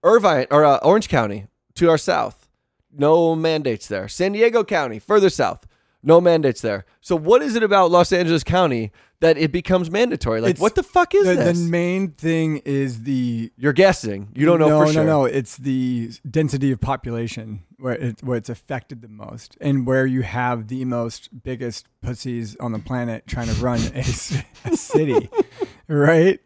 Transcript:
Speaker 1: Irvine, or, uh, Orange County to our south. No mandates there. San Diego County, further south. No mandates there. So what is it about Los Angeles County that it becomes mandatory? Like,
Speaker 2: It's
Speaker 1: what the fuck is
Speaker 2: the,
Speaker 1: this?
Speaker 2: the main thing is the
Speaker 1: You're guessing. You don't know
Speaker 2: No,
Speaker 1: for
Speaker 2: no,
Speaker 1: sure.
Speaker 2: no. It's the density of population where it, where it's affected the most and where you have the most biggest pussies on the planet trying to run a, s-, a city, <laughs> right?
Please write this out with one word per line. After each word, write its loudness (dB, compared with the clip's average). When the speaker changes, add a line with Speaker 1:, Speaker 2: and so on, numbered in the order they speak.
Speaker 1:
Irvine, 2
or, 4
uh, 4
Orange 2
County -2
to 2
our 4
south. -4
No 2
mandates -4
there. -8
San -4
Diego 2
County, -4
further 4
south. -4
No 8
mandates 2
there. -4
So -4
what 4
is -4
it 0
about 4
Los 4
Angeles 0
County 0
that 6
it 0
becomes 0
mandatory? -2
Like, 2
Speaker 2:
It's -2
Speaker 1:
what 2
the 0
fuck 0
is 6
Speaker 2:
the, 4
Speaker 1:
this? 2
Speaker 2:
the -2
main -2
thing -2
is -4
the -4
Speaker 1:
You're -2
guessing. 2
You 0
don't 6
know 6
Speaker 2:
No, 4
Speaker 1:
for 6
Speaker 2:
no, 2
Speaker 1:
sure. 2
Speaker 2:
no. 2
It's -4
the -4
density 0
of -4
population -8
where -6
it, -8
where -4
it's -8
affected -12
the -20
most -18
and -2
where 2
you 0
have -4
the -8
most -6
biggest -10
pussies -8
on -6
the -6
planet -8
trying -6
to -2
run -2
a, -6
s-, -6
a 0
city, -2
<laughs> -10
right? 2